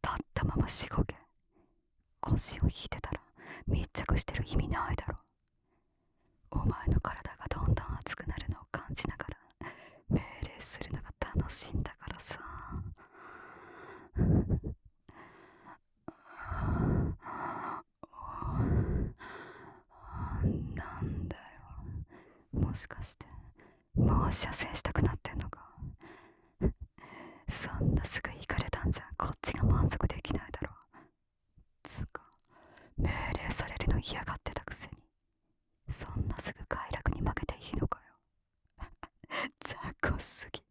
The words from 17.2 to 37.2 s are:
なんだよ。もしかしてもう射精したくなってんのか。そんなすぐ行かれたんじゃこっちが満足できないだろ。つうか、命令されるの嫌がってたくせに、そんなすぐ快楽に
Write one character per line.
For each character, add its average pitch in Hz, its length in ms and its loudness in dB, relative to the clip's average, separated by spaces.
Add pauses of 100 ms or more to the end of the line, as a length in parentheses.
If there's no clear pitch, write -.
な - 260 -8
ん - 260 -2
だ - 100 -6
よ。 - 40 -20 (1120)
も - 200 2
し - 140 -6
か - 160 -12
し - 140 -8
て - 80 -16 (720)
も - 320 6
う - 60 4
射 - 200 2
精 - 200 0
し - 80 0
た - 120 -2
く - 80 4
な - 120 4
っ - 80 -6
て - 120 -10
ん - 60 -2
の - 100 -4
か。 - 160 -14 (1800)
そ - 200 0 (140)
ん - 120 6
な - 80 4
す - 180 0
ぐ - 100 -6
行 - 140 -12
か - 140 0
れ - 100 -2
た - 160 -2
ん - 60 6
じ - 80 0
ゃ - 40 -10 (140)
こ - 140 0
っ - 100 -6
ち - 120 0
が - 100 2
満 - 260 8
足 - 180 2
で - 140 0
き - 120 -2
な - 60 2
い - 120 -8
だ - 160 -8
ろ。 - 20 -10 (1120)
つ - 200 -6
う - 40 -4
か、 - 140 -12 (760)
命 - 120 4 (340)
令 - 80 -2
さ - 160 2
れ - 100 -10
る - 160 0
の - 60 6
嫌 - 240 -4
が - 100 -6
っ - 100 -6
て - 100 -4
た - 100 -4
く - 100 -8
せ - 140 -10
に、 - 60 -14 (960)
そ - 180 -4 (120)
ん - 80 2
な - 100 0
す - 160 -4
ぐ - 140 -10
快 - 240 -4
楽 - 200 2
に - 100 0